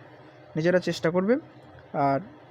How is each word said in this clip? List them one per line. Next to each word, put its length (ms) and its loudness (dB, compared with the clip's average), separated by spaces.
নিজেরা 300 2
চেষ্টা 280 -2
করবে 200 2
আর 120 2